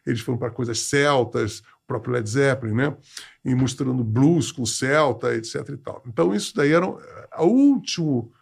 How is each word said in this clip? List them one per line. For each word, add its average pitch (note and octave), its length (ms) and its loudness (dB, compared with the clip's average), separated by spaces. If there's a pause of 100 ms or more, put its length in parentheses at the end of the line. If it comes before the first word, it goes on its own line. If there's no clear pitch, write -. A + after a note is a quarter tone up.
eles B2 160 -2
foram B2+ 160 -4
pra B2 140 -6
coisas A#2+ 300 -4
celtas, B2+ 840 0 (200)
o - 40 -20
próprio B2 280 -6
Led A#2 140 -2
Zeppelin, C3 460 0
né? C#3+ 220 0 (480)
E C3 100 0
misturando B2+ 480 0
blues B2+ 480 4
com B2 160 -6
celta, C3 680 0
et A2+ 80 -6
cetera C#3 320 -8
e C3+ 40 -14
tal. - 240 -12
Então, E3+ 300 0
isso G3+ 220 -4
daí D3 160 2
era F3 120 4
o, - 140 -6 (400)
o E3 60 2
último F3 960 2